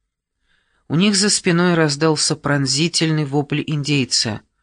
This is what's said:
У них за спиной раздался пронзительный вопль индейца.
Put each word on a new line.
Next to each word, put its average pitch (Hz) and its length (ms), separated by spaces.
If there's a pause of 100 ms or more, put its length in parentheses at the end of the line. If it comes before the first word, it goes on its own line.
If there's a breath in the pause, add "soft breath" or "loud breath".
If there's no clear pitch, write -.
(880)
У 135 80
них 202 180
за 196 160
спиной 175 440
раздался 156 600
пронзительный 147 880
вопль 143 420
индейца. 135 720 (220)